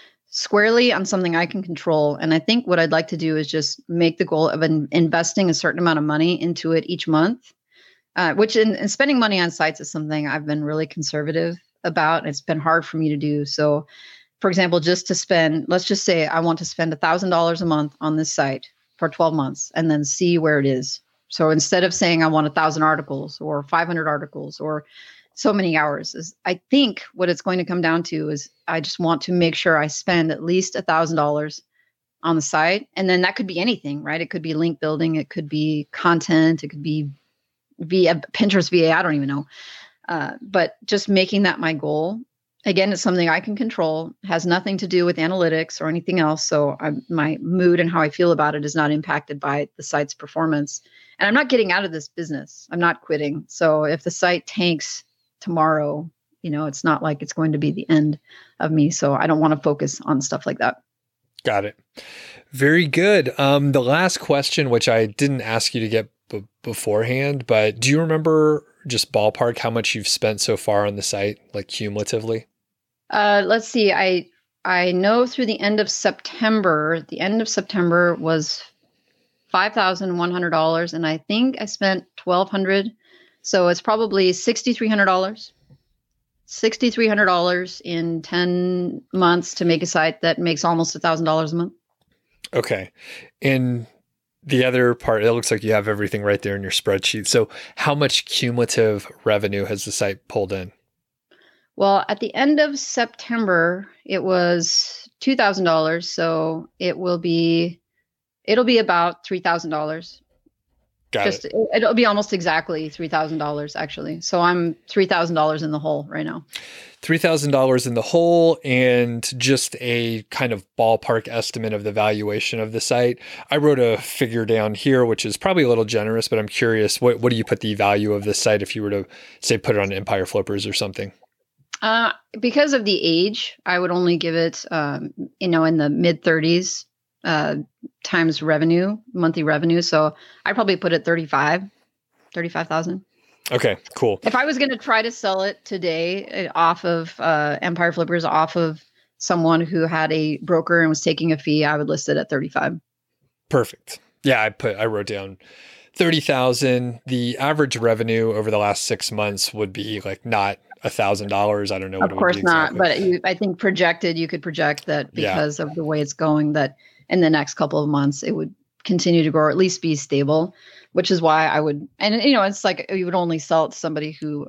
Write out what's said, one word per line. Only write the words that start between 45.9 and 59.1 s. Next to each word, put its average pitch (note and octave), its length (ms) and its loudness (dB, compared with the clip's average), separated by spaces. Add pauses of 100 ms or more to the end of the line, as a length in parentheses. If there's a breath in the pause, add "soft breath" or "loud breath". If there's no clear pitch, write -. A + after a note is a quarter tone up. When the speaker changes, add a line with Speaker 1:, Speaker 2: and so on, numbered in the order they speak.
Speaker 1:
else. D#3 300 2
So D3 320 0
I'm, D3+ 300 -6
my D#3 320 0
mood F3 360 2
and E3+ 120 2
how E3+ 100 0
I D3+ 80 2
feel F3 240 2
about D3+ 220 2
it D3 100 -6
is D3 100 -6
not D3+ 160 2
impacted D3 480 -4
by C#3+ 380 -4
the D3+ 60 -18
site's D3 320 -4
performance. D3+ 640 -4 (380 soft breath)
And G3+ 100 2
I'm G#3+ 60 2
not C4+ 160 2
getting A3+ 220 2
out G3 120 0
of F3 80 -6
this D#3 160 -10
business. D3 640 -10
I'm E3+ 100 -4
not E3+ 220 0
quitting. D3+ 460 -4
So D#3 360 2
if D3+ 180 -2
the F3 80 -4
site F3+ 360 -2
tanks - 580 -2 (360)
tomorrow, D#3 720 -2 (300)
you E3+ 100 -8
know, D3 140 -4
it's D3 200 -10
not D#3 180 0
like D3+ 180 -2
it's D3 140 -12
going D#3+ 180 0
to D3+ 60 -2
be D3 120 0
the F3 200 -8
end D3+ 280 2 (420 loud breath)
of D#3+ 120 0
me. D#3 180 4
So C#3+ 220 0